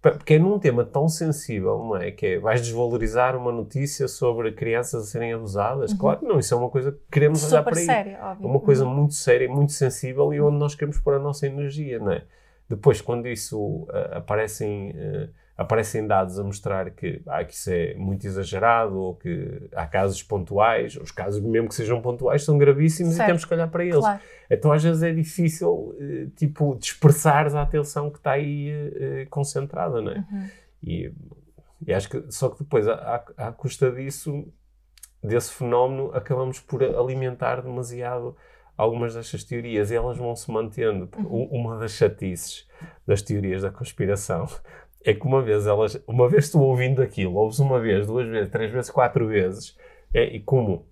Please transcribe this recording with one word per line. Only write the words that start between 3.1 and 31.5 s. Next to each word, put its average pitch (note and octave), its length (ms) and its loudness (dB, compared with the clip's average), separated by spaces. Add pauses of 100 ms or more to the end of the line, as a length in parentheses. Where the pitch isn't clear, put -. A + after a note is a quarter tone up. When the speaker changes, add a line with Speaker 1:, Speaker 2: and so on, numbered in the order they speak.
Speaker 1:
uma B2 140 -4
notícia C3+ 580 -4
sobre A#2 440 0
crianças A2+ 520 -2
a - 20 -10
serem A#2 260 -4
abusadas? A2+ 600 -2
Speaker 2:
Uhum. G3 60 -2
Speaker 1:
Claro - 220 2
que D4+ 60 -6
não, G#3+ 120 2
isso - 160 0
é - 20 2
uma A#2+ 140 0
coisa C#3 220 -2
que - 60 -14 (120)
queremos D3+ 320 4
olhar D#3 200 6
Speaker 2:
Super A#3+ 100 0
Speaker 1:
para E3 80 0
aí. E3+ 60 0
Speaker 2:
séria, G#3 360 0
óbvio. F#2+ 240 -10
Speaker 1:
É A#2 40 -4
uma C3+ 100 4
coisa C3+ 240 6
Speaker 2:
Uhum. B2+ 100 0
Speaker 1:
muito D3 200 4
séria, B2 340 4
muito C#3+ 240 2
sensível C3+ 600 0
e D3 80 0
Speaker 2:
Uhum. D3 80 6
Speaker 1:
onde D3 100 4
nós D3 160 0
queremos D3 240 -2
pôr C#3+ 160 2
a C#3 40 2
nossa C#3+ 280 -2
energia, C#3 520 -4
não G2+ 140 -2
é? - 100 -4 (460)
Depois, A2+ 320 2
quando A#2+ 280 -4
isso, G#2+ 640 -6
eh, F#2+ 200 -4
aparecem, G#2 840 -4
eh, A2 320 -6 (280)
aparecem A2 500 -2
dados F#2+ 320 0
a G2+ 60 -4
mostrar G2 460 -6
que, - 360 -8
ah, E2+ 180 -4
que - 100 -14
isso - 160 -8
é E2+ 240 -2
muito F#2+ 320 -4
exagerado G2 720 2
ou F#2 160 -4
que F2+ 600 -8
há E2 120 -6
casos F#2+ 360 0
pontuais, G#2+ 720 0
os - 160 -12
casos G2+ 280 -4
mesmo A2+ 280 0
que - 80 -10
sejam A2+ 260 -2
pontuais B2 420 0
são D3 140 4
gravíssimos D#3+ 560 6
Speaker 2:
Certo. A3 100 2
Speaker 1:
e - 60 6
temos E3+ 140 2
que - 100 -2
olhar E3 140 0
para E3+ 160 -2
eles. E3+ 160 4
Speaker 2:
Claro. G3+ 200 2 (300)
Speaker 1:
Então - 220 4
às D#3 100 6
vezes E3 200 4
é E3 100 2
difícil, E3 840 0
eh, A#2 280 -8 (100)
tipo, D3 420 2
dispersares D3 760 2
a D3 80 -2
atenção D3 480 -4
que C#3+ 100 -20
tá C#3+ 120 -2
aí, C#3+ 360 -4
eh, D3 220 -8 (320)
eh, C3+ 80 -12
concentrada, C#3 720 -4
não - 100 -4
é? - 40 -8 (140)
Speaker 2:
Uhum. G3 140 -8 (380)
Speaker 1:
E, E2+ 300 -8 (720)